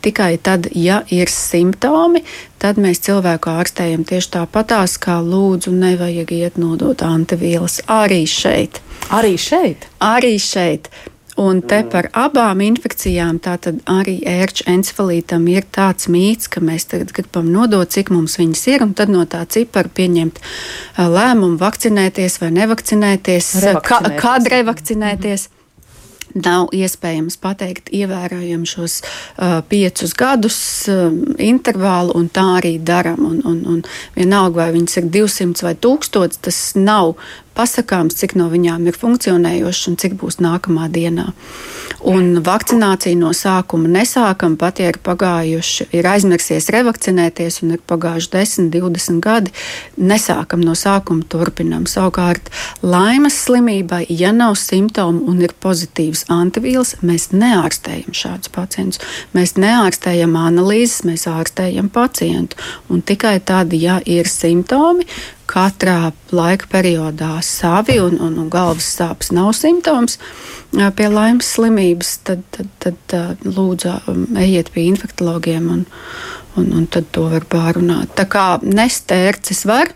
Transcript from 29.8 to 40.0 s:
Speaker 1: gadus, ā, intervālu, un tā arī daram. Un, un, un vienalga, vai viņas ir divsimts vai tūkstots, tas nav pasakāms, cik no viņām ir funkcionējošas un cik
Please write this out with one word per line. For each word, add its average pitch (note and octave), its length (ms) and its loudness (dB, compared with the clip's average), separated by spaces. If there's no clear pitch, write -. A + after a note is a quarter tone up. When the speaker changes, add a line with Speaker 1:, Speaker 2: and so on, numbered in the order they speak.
Speaker 1:
gadus, B3 460 0
ā, F#3 220 2
intervālu, G3 760 0
un E3+ 140 2
tā F#3+ 160 0
arī E3+ 180 -2
daram. E3+ 460 0
Un, C#4+ 200 -2
un, E3+ 200 0
un E3+ 180 0
vienalga, F#3 420 2
vai E3 160 0
viņas E3+ 260 0
ir F3 100 -2
divsimts F#3+ 540 0
vai E3+ 120 -2
tūkstots, A3+ 680 0
tas - 320 -6
nav G3 400 2
pasakāms, G3+ 600 0
cik - 240 -4
no E3+ 80 2
viņām E3+ 400 0
ir E3+ 80 0
funkcionējošas F3+ 960 0
un E3+ 80 0
cik F#3+ 160 -2